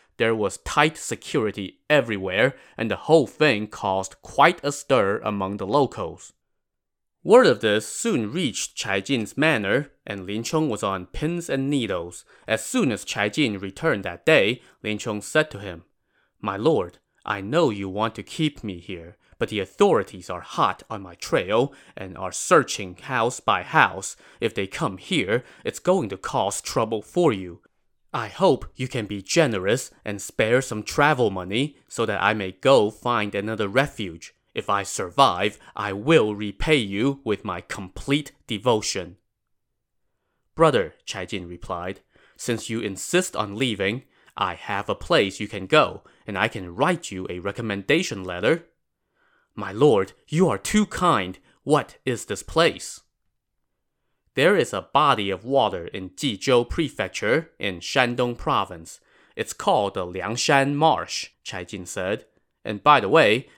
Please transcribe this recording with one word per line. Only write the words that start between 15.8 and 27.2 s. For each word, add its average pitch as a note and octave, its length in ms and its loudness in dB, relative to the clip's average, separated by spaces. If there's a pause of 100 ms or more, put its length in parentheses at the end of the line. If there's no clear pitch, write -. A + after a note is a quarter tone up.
"My G2 180 -4
lord, G#2+ 400 0 (280)
I G2+ 160 -4
know C3 280 2
you G2 200 -4
want G#2+ 260 -4
to G#2 80 -12
keep D3+ 400 -4
me F#2 160 -8
here, F2 380 -14 (200)
but A2+ 120 -4
the G#2+ 100 -4
authorities G2+ 680 2
are F2+ 120 -8
hot G#2 480 -2
on G2+ 140 -10
my F2 120 -18
trail A#2 580 0 (220)
and F#2 220 -14
are F#2 140 -6
searching G#2 640 2
house B2 440 -2
by F#2 240 2
house. G2 520 2 (240)
If A2+ 160 -2
they G2 120 -4
come G2 300 -6
here, A#2+ 460 -2 (200)
it's - 160 -6
going F3+ 300 2
to F#2+ 80 -8
cause G2+ 420 -2
trouble A2+ 440 -2
for F3 280 2